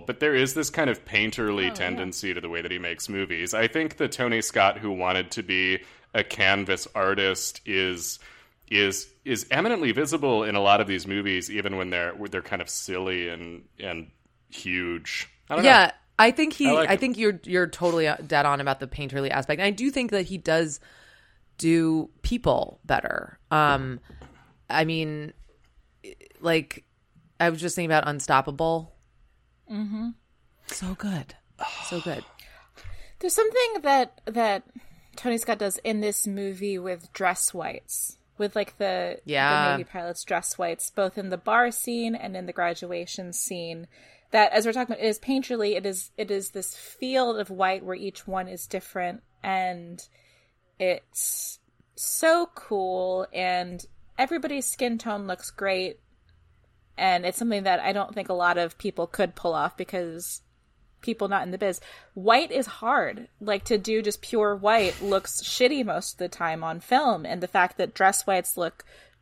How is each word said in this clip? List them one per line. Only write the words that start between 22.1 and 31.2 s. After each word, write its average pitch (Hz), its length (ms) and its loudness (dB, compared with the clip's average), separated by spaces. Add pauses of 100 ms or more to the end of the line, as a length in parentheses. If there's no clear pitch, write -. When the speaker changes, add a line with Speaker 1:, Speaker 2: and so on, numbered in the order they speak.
Speaker 3:
people - 640 0
better. - 520 -2 (120)
Um, 139 500 4 (720)
I 156 160 4
mean, 151 480 -4 (1080)
like, 160 440 0 (540)
I 170 120 4
was 160 100 -4
just 170 160 -4
thinking 170 140 0
about 156 180 4
Unstoppable. 147 840 0 (760)
Speaker 2:
Mm-hmm. 214 380 -6 (600)
Speaker 3:
So 190 260 -8
good. 180 400 -6 (540)